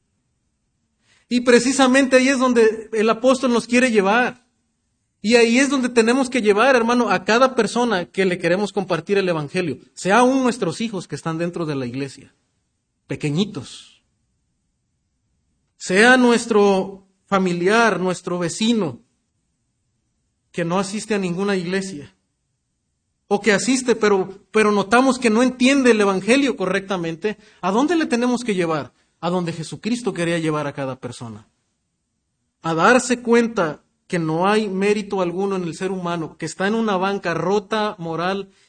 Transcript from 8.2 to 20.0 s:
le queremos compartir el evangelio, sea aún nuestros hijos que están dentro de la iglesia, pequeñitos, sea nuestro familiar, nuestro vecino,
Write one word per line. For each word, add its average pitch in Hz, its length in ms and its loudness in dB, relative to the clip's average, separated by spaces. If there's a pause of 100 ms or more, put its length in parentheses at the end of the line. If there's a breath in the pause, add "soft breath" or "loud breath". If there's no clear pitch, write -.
le 180 140 -2
queremos 185 340 0
compartir 185 460 -2
el 190 100 0
evangelio, 160 500 -4 (160)
sea 196 240 0
aún 254 240 2
nuestros 185 380 -2
hijos 220 260 -8
que - 80 -14
están 160 240 -6
dentro 170 260 -6
de 151 120 -6
la 131 100 -6
iglesia, 131 480 -12 (720)
pequeñitos, - 960 -6 (1700)
sea 226 400 4
nuestro 208 920 2 (200)
familiar, 190 760 0
nuestro 180 400 -4
vecino, 175 600 -2 (1500)